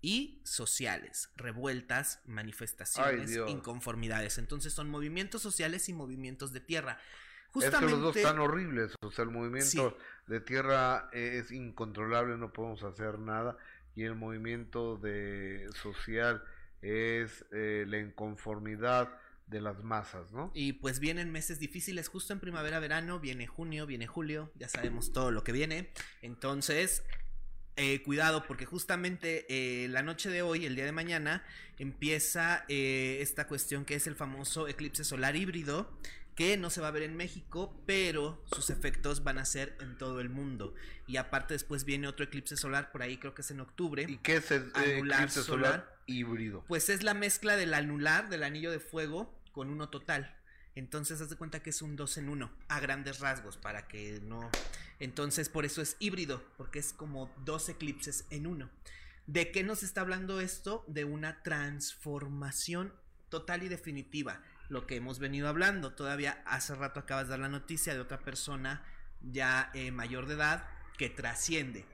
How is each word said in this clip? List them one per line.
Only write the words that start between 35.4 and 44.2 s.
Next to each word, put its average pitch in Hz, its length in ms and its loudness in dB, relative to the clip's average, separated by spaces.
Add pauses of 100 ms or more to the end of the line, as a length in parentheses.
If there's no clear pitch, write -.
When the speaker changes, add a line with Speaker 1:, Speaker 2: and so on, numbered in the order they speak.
Speaker 1:
que 185 220 6
no 175 140 0
se 175 100 0
va 156 80 0
a 151 40 0
ver 151 100 2
en 156 120 -2
México, 175 720 -4
pero 165 560 4 (120)
sus - 160 0
efectos 143 520 4
van 139 160 2
a 135 60 -2
ser 139 360 0
en 127 180 -8
todo 127 220 -2
el 123 100 0
mundo. 131 440 -4 (320)
Y 127 120 0
aparte 131 340 0
después 139 320 0
viene 139 240 2
otro 139 160 -2
eclipse 143 320 -4
solar, 139 340 0
por 131 120 -4
ahí 127 160 -2
creo 139 160 -8
que - 80 -10
es - 80 -4
en 139 100 -6
octubre. 143 480 0
Speaker 2:
¿Y 139 100 -4
qué 160 180 6